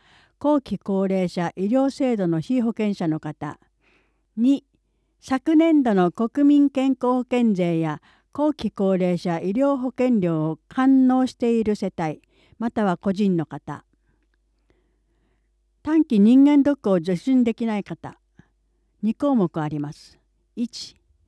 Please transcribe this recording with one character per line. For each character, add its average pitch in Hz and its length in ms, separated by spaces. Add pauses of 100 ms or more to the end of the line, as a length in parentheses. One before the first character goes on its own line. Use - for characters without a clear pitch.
(400)
後 294 200
期 - 180
高 196 300
齢 185 220
者 170 260
医 190 120
療 262 220
制 254 280
度 190 100
の 165 140
被 254 180
保 233 120
険 208 240
者 175 120
の 156 140
方。 151 400 (760)
二、 254 300 (560)
昨 302 360
年 320 260
度 233 100
の 180 200
国 254 340
民 285 220
健 269 220
康 247 160
保 254 160
険 240 300
税 170 260
や 156 220 (300)
後 196 220
期 - 180
高 190 240
齢 180 220
者 170 240
医 180 80
療 269 260
保 254 140
険 247 320
料 160 300
を 160 80 (100)
完 262 400
納 254 180
し - 60
て 233 260
い - 20
る 214 140
世 190 240
帯、 156 220 (360)
ま 226 140
た 214 140
は 175 100
個 - 160
人 190 240
の 160 100
方。 - 380 (2000)
短 311 220
期 208 160
人 254 240
間 285 180
ド 285 100
ッ - 40
ク - 120
を 190 60
受 175 220
診 254 260
で 226 100
き 233 120
な 214 120
い 190 60
方。 - 340 (840)
二 220 120
項 285 220
目 175 260
あ 151 60
り 151 120
ま 147 120
す。 - 260 (380)
一、 - 400 (320)